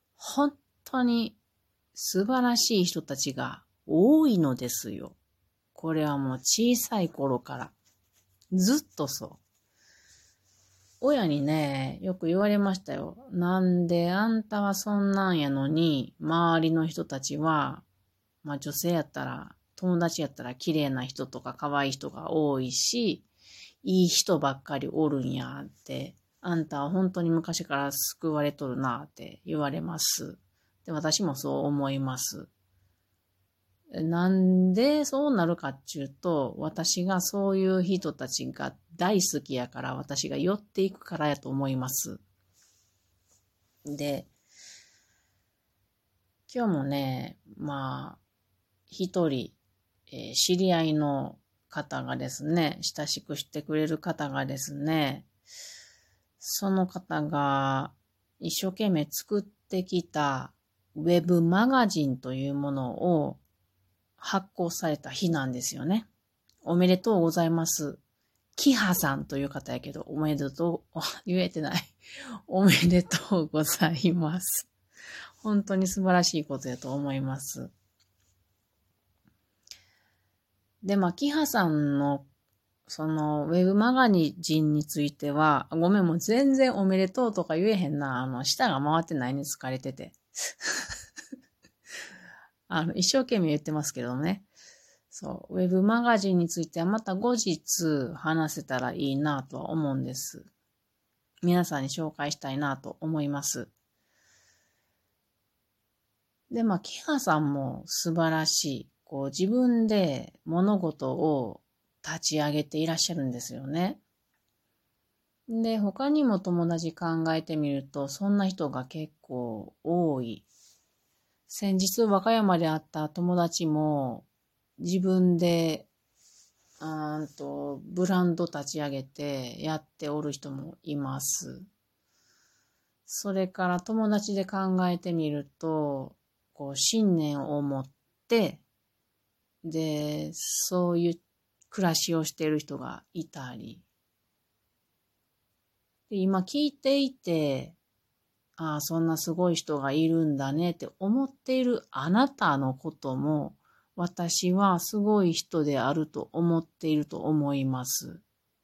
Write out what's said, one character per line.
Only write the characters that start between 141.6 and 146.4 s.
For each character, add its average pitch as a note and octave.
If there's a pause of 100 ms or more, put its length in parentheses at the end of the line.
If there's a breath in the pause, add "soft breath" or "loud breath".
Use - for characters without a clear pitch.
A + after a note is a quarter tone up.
暮 F#3+
ら E3
し E3+
を D#3+
し D3
て -
い D#3
る D3+
人 D3
が B2 (120)
い D#3+
た C3
り。 - (2250)
で、 G#3+
今 F#3+